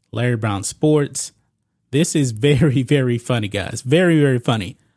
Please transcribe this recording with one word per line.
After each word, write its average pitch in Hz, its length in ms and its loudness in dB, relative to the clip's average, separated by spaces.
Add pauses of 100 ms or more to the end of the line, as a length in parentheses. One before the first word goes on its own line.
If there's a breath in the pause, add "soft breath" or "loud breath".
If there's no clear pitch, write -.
(120)
Larry 120 240 -2
Brown 104 280 -4
Sports. - 680 -2 (600)
This 151 220 0
is 139 180 0
very, 135 520 2
very 127 340 0
funny, 117 300 -4
guys. 98 340 -8
Very, 165 380 4
very 135 200 2
funny. 110 380 -4 (200)